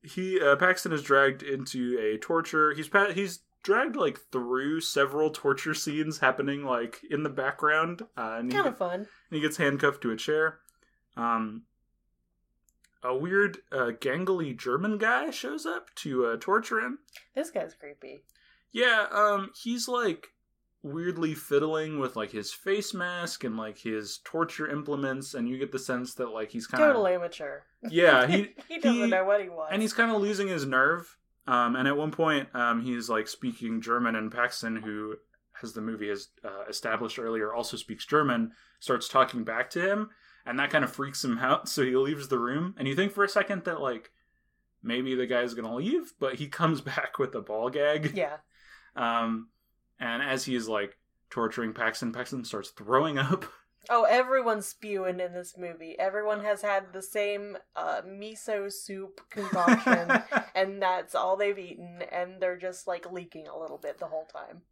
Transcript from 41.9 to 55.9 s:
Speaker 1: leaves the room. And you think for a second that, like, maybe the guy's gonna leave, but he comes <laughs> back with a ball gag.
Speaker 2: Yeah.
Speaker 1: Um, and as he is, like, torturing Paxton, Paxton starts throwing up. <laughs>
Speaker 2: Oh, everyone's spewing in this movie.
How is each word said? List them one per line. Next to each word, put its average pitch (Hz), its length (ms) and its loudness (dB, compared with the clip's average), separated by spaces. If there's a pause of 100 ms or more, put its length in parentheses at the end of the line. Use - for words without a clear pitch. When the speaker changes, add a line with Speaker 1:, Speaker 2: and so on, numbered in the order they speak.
Speaker 1:
leaves 139 320 2
the 131 120 2
room. 143 380 -2
And 135 100 -2
you 139 80 0
think 196 160 2
for 202 120 2
a 196 60 4
second 196 360 0
that, 165 160 -2
like, 123 300 -4 (720)
maybe 127 320 -2
the 123 100 2
guy's 120 300 0
gonna 113 200 -6
leave, 233 440 -2
but 135 160 0
he 143 120 -6
comes 160 340 2
<laughs> - 0 -
back - 360 -4
with 135 160 -2
a 117 80 -6
ball 110 300 -2
gag. 147 440 0
Speaker 2:
Yeah. 156 220 -2 (580)
Speaker 1:
Um, 113 540 0 (500)
and 120 220 -2
as 135 240 0
he 131 100 0
is, 117 120 -2
like, 104 300 -2 (320)
torturing 113 440 -2
Paxton, 113 380 -2
Paxton 123 320 -6
starts 104 280 -8
throwing 139 480 2
up. 143 300 0
<laughs> - 60 -20 (320)
Speaker 2:
Oh, 240 180 4
everyone's 240 600 4
spewing 190 540 -4
in 180 140 -4
this 180 260 -10
movie. 165 400 -10